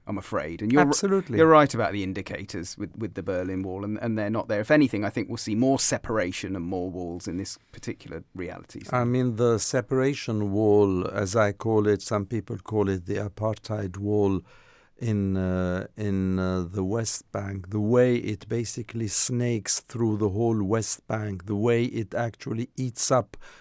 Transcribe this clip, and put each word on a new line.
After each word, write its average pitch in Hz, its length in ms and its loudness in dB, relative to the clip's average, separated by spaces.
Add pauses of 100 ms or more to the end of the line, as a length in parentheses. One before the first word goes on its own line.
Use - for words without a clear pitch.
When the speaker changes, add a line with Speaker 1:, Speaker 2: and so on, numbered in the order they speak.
Speaker 1:
I'm 101 100 -4
afraid. 82 440 -4
And 107 100 0
you're 147 120 8
r-, 147 40 4
Speaker 2:
Absolutely. 190 500 0
Speaker 1:
you're 160 120 8
right 151 240 8
about 107 180 0
the 98 120 -2
indicators 92 760 -8
with, 92 200 -8
with 110 180 -8
the 95 80 -8
Berlin 92 400 -4
Wall, 95 200 -6
and, 104 180 -4
and 113 160 -2
they're 104 120 -2
not 110 180 -2
there. 107 140 0
If 107 100 0
anything, 135 320 4
I 104 60 -2
think 117 180 -4
we'll 117 80 -8
see 107 200 -4
more 131 240 4
separation 98 760 -2
and 87 80 -4
more 90 260 -4
walls 87 380 -6
in 85 80 -4
this 95 240 -6 (140)
particular - 500 -12 (100)
reality. - 500 -12 (100)
Speaker 2:
I 123 100 2
mean, 123 320 2
the 117 220 4
separation 123 960 0
wall, 101 560 6
as 98 260 -2
I 104 160 4
call 107 380 2
it, 101 120 2
some 101 240 -2
people 107 340 -6
call 104 280 0
it 92 180 -2
the 101 100 -4
apartheid 104 840 -4
wall, 101 420 2 (600)
in, 101 380 0
uh, 92 480 0 (100)
in, 95 440 0
uh, 92 280 0
the 95 160 -4
West 113 480 -4
Bank, 98 380 -8
the 107 100 -2
way 123 360 4
it 104 340 -4
basically 113 580 -6
snakes 120 720 0
through 113 380 0
the 104 120 2
whole 110 340 2
West 104 440 -2
Bank, 104 380 -4
the 104 100 -4
way 117 280 4
it 113 320 -4
actually 113 600 -4
eats 131 340 -2
up - 260 2 (240)